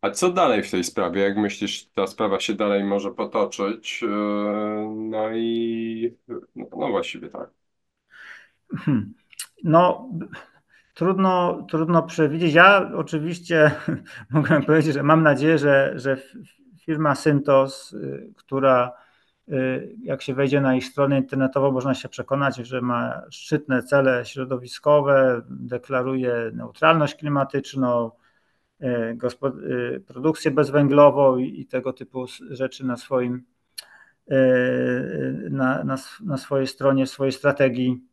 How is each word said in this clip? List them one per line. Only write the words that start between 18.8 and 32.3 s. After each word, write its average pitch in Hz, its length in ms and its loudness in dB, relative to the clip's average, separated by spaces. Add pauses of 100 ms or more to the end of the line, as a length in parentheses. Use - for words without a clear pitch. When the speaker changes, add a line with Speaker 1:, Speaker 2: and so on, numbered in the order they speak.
Speaker 2:
y, 131 540 -4
jak 139 200 -6
się 135 120 -6
wejdzie 139 260 2
na 131 160 2
ich 127 80 -2
stronę 139 340 0
internetową, 135 540 0
można 131 220 -2
się 127 140 -12
przekonać, 135 480 -4
że 123 240 -8
ma 123 500 -4
szczytne 135 520 -2
cele 131 420 2
środowiskowe, 135 1200 2
deklaruje 127 1040 -4
neutralność 147 600 2
klimatyczną, 139 960 -2 (720)
y, 117 340 -4
gospo-, 123 420 -6 (380)
y, 131 100 -12
produkcję 147 440 -2
bezwęglową 139 840 6
i, 127 240 -6
i 113 60 -14
tego 127 260 -6
typu 127 320 -12
s-, - 260 -18